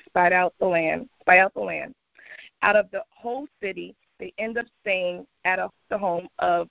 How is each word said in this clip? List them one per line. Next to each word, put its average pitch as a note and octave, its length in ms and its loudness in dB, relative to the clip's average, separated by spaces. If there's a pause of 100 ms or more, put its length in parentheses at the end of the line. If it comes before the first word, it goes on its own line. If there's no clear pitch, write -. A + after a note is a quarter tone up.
spy F3+ 260 2
out F3+ 260 2
the F#3+ 80 0
land, E3 440 -2 (100)
spy F#3 200 6
out G3 120 2
the - 80 -8
land. D#3+ 340 -8 (680)
Out G#3 140 4
of G3+ 140 2
the F#3+ 200 -8
whole B3+ 360 -10 (140)
city, F3 340 -10 (240)
they F#3 200 -14
end A3 180 -8
up A#3+ 100 -6 (140)
staying F3+ 460 -4 (180)
at F#3 140 0
a, F#3 100 -4 (220)
the G#3+ 80 -2
home F3+ 300 -4 (100)
of F3 320 0